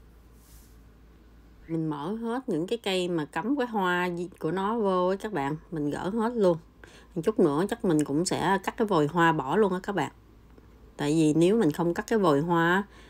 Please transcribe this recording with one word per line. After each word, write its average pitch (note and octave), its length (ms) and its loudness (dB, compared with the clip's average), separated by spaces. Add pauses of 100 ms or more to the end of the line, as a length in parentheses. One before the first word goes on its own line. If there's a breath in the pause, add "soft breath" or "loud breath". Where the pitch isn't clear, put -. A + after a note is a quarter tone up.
(1700)
Mình D#3+ 220 -4
mở D3 240 -6
hết A#3 360 -6
những E3+ 180 -2
cái A#3 100 -4
cây F#3 300 -2
mà E3 180 -2
cắm G#3 300 -4
cái B3 120 -2
hoa F3+ 420 0 (300)
của D#3+ 120 -2
nó G3+ 280 -2
vô F#3 280 2
á F#3+ 80 0
các G#3+ 180 -8
bạn. C#3+ 220 -2 (160)
Mình D3 180 -4
gỡ C#3+ 200 -6
hết A3+ 260 -2
luôn. F3+ 220 4 (580 loud breath)
Một E3 100 -4
chút - 140 0
nữa D#3+ 300 4
chắc - 160 -6
mình D#3 180 2
cũng D3 220 -2
sẽ D#3 380 0
cắt - 140 -6
cái A3+ 100 0
vòi D#3+ 200 2
hoa E3 240 4
bỏ D3+ 260 -2
luôn G3 160 4
á F3+ 100 -4
các G3+ 120 -6
bạn. C#3 160 -2 (840)
Tại D3 140 -2
vì D#3 220 4
nếu F3 260 4
mình D#3+ 120 2
không E3+ 220 -2
cắt G#3+ 140 -8
cái A3+ 120 0
vòi D3+ 220 4
hoa E3+ 320 2
á, G3+ 100 0 (260 loud breath)